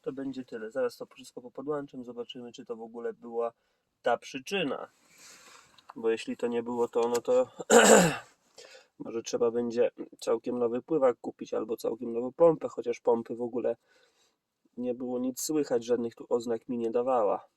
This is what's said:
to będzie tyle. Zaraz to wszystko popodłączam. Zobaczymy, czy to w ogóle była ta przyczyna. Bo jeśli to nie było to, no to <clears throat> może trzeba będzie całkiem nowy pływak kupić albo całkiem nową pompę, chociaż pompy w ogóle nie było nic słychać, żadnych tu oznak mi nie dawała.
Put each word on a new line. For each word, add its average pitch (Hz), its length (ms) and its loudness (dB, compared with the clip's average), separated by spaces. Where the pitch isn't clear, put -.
to 147 100 -6
będzie 131 320 -8
tyle. 110 260 -12
Zaraz 123 260 -2
to - 100 -14
wszystko - 340 -20
popodłączam. 135 640 -10
Zobaczymy, 120 480 -12
czy 120 140 -18
to 117 100 -8
w 110 60 -14
ogóle 117 300 -8
była 117 400 -4
ta 120 160 2
przyczyna. 143 720 -6
Bo 113 140 0
jeśli 113 260 -4
to 120 100 -4
nie 120 160 -2
było 120 260 -2
to, 120 200 0
no 120 120 0
to 127 300 2
<clears throat> - 840 -20
może 113 180 -6
trzeba 123 280 2
będzie 117 400 0
całkiem 120 380 -2
nowy 120 240 0
pływak 135 380 2
kupić - 340 -10
albo 110 220 -4
całkiem 117 360 -6
nową 123 200 -4
pompę, 165 360 4
chociaż 120 320 -6
pompy 117 360 0
w 120 60 -6
ogóle 117 340 -2
nie 123 180 -4
było 123 240 -6
nic 127 220 -4
słychać, 139 440 -2
żadnych 117 300 -2
tu - 140 -18
oznak 117 400 -2
mi 120 100 -4
nie 113 120 -2
dawała. 120 560 0